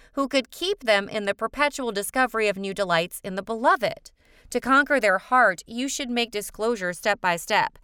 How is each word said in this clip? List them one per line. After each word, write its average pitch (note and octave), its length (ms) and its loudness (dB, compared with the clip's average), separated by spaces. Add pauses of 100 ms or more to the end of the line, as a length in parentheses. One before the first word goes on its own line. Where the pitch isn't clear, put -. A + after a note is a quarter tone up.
(140)
who C#4 160 -2
could C4 200 0
keep F#4+ 340 -6
them G3+ 260 2
in G#3 160 -4
the G3+ 100 0
perpetual C4 560 -2
discovery A3 560 -2
of G3 100 0
new G3 160 -6
delights F3 500 0
in F#3+ 120 -8
the F3 80 -6
beloved. A#3 680 0 (400)
To B3 100 -2
conquer C4+ 380 4
their G3+ 180 4
heart, A3 480 2
you B3 240 -6
should C4+ 200 -6
make A#3+ 200 0
disclosure G#3 640 -4
step G3+ 260 0
by F3 160 0
step - 480 0